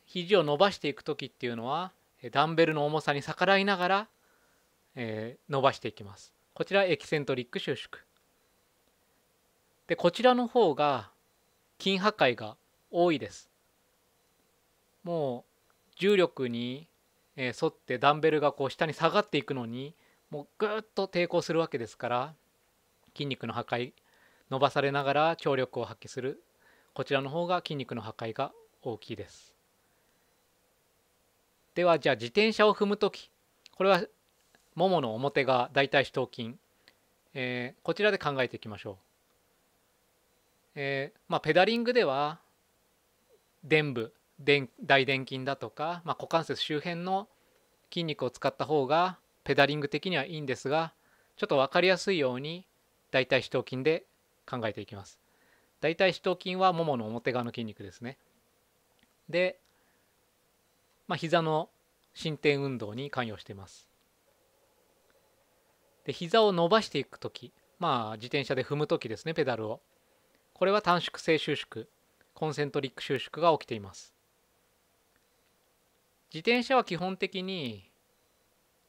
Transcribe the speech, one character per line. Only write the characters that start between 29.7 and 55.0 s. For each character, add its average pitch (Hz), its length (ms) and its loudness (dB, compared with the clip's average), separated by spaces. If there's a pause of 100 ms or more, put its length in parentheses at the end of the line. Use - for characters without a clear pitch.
で 175 80 2
は、 165 160 6
じ 156 80 2
ゃ 139 60 4
あ - 20 -
自 110 100 -6
転 208 240 2
車 214 160 4
を 202 80 6
踏 208 120 -2
む 202 100 0
と 202 160 0
き、 - 180 -18 (460)
こ 190 80 0
れ 196 60 6
は 180 120 6 (720)
も 175 140 4
も 180 120 2
の 117 140 -2
表 135 300 0
側、 127 280 2
大 139 160 2
腿 139 160 4
四 - 80 -14
頭 127 160 -2
筋、 120 280 -10 (800)
え 123 440 -6
ー、 - 60 -20
こ 165 100 -2
ち 202 80 -6
ら 160 80 4
で 151 80 0
考 147 120 -4 (120)
え 123 60 0
て - 80 -12
い - 20 -10
き - 100 -16
ま 104 100 -12
し - 60 -14
ょ 101 100 -10
う。 - 20 -20 (1800)
え 139 400 -6
ー、 - 40 -20 (100)
ま 160 100 -2
あ、 - 20 -12
ペ 156 120 0
ダ 175 120 6
リ 226 120 2
ン 233 80 -4
グ 240 80 0
で 240 100 2
は 147 380 -2 (1200)
臀 151 300 2
部、 117 220 -6 (240)
臀-、 143 320 2 (120)
大 139 220 4
臀 135 240 -2
筋 131 160 -8
だ 135 120 -4
と 113 120 -10
か、 170 380 -8
ま 139 80 -4
あ、 - 40 -16
股 135 100 -10
関 165 180 0
節 131 160 -4
周 151 180 -4
辺 170 220 -6
の 190 260 -4 (640)
筋 175 120 -4
肉 147 200 -4
を 123 60 -2
使 - 180 -4
っ 135 80 -4
た 139 80 -4
方 143 220 2
が 175 320 0 (260)
ペ 143 100 0
ダ 139 120 6
リ 143 80 0
ン 151 60 -4
グ 143 100 -4
的 156 180 -4
に 180 80 -2
は 139 80 -2
い 165 120 -10
い 156 40 -8
ん 147 60 -10
で 127 100 -4
す - 140 -6
が、 160 240 -2 (420)
ち - 80 -8
ょ - 20 -2
っ - 20 -2
と 147 100 4
分 135 120 4
か 175 120 2
り 180 60 4
や 185 100 4
す 196 160 -2
い 175 40 0
よ 127 180 0
う 127 40 -8
に 165 260 -10 (440)
大 131 160 2
腿 127 160 4
四 - 80 -10
頭 127 180 0
筋 131 140 -6
で 160 240 0 (420)
考 117 180 -4
え 107 60 -2
て 107 80 -12
い 101 60 -12
き 107 100 -16
ま 95 80 -14